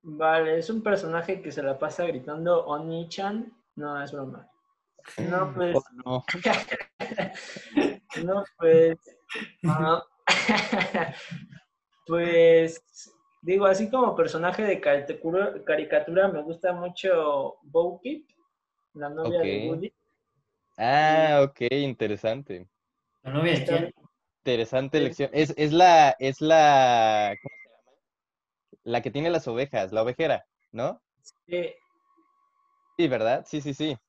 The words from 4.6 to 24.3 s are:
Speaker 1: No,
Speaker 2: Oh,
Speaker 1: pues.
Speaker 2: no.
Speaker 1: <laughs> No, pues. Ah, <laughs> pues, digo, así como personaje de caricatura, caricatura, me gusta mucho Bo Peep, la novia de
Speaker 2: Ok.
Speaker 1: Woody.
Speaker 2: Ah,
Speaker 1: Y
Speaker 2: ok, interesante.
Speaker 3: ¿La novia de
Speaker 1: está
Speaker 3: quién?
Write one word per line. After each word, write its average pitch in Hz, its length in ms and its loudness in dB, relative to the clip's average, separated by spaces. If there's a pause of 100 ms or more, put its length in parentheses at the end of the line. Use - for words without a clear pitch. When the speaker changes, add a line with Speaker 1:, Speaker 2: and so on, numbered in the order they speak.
Speaker 1:
No, 180 300 -2
Speaker 2:
Oh, 135 60 -12
Speaker 1:
pues. 175 280 0 (220)
Speaker 2:
no. 127 240 -6
Speaker 1:
<laughs> - 2000 -6
No, 196 200 -2 (140)
pues. 165 400 6 (680)
Ah, 165 380 0 (240)
<laughs> - 920 -2 (920)
pues, 165 760 4 (600)
digo, 190 240 2
así 196 240 2
como 254 240 2
personaje 165 480 -2
de 196 180 0
caricatura, 160 760 -2 (100)
caricatura, 160 640 0
me 160 140 -4
gusta 165 320 -4
mucho 170 880 -2
Bo 170 400 -2
Peep, 302 240 -12 (680)
la 147 140 -10
novia 160 320 -4
de 156 40 0
Speaker 2:
Ok. 104 240 -4
Speaker 1:
Woody. 165 260 -8 (840)
Speaker 2:
Ah, 151 640 2
Speaker 1:
Y 139 40 6
Speaker 2:
ok, 127 280 -4
interesante. 113 960 -4 (540)
Speaker 3:
¿La 131 100 -12
novia 156 200 0
de 139 60 0
Speaker 1:
está 139 200 -2
Speaker 3:
quién? 170 160 -6 (500)